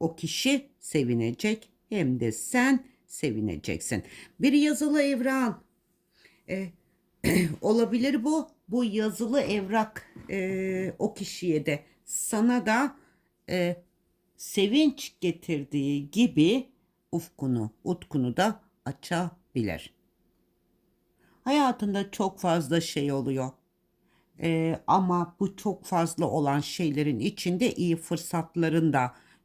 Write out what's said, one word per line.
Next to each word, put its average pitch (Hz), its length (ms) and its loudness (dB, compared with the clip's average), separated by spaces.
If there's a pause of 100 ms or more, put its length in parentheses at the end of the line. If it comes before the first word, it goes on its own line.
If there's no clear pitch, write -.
o 165 160 -2
kişi 262 520 -2 (120)
sevinecek 123 880 -2 (180)
hem 135 320 0
de 113 120 0
sen 254 520 2 (220)
sevineceksin. 104 960 -4 (380)
Bir 269 120 4
yazılı 294 500 4
evran, 262 600 0 (840)
e, 185 200 -6 (560)
<clears throat> 165 240 4 (120)
olabilir 233 640 2
bu. 302 240 0 (200)
Bu 240 160 0
yazılı 220 560 -2
evrak, 208 720 -2 (160)
e, 190 680 -4
o 214 160 -2
kişiye - 520 -4
de 147 180 -4 (200)
sana 240 640 0
da, 247 300 2 (540)
e, 175 320 -2 (540)
sevinç 247 840 2
getirdiği 143 880 -2
gibi 208 580 4 (440)
ufkunu, 127 580 -2 (140)
utkunu 131 520 -2
da 202 240 0 (240)
açabilir. 139 1080 -6 (1500)
Hayatında 240 680 2
çok - 300 -4
fazla 165 400 2
şey 143 320 -2
oluyor. 135 380 -2 (880)
E, 165 460 0
ama 175 540 2
bu 196 160 -2
çok - 280 -4
fazla 170 460 0
olan 143 300 2
şeylerin 147 580 -2
içinde 180 540 0
iyi 170 240 0
fırsatların 165 960 0
da 127 220 0 (300)